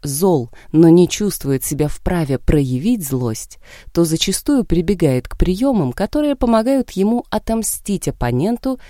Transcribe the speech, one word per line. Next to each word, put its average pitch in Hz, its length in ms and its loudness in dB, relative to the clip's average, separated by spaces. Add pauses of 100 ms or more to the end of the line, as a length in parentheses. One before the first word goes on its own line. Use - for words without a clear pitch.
зол, 147 480 0 (200)
но 165 180 8
не 170 200 6
чувствует 139 560 -4
себя 147 240 -4
вправе 156 500 -4
проявить 147 680 0
злость, 123 540 -6 (340)
то 170 120 2
зачастую 185 600 0
прибегает 165 640 0
к - 100 -14
приёмам, 185 560 0
которые 285 440 -2
помогают 247 560 0
ему 214 380 0
отомстить 214 760 -4
оппоненту 156 720 -2 (100)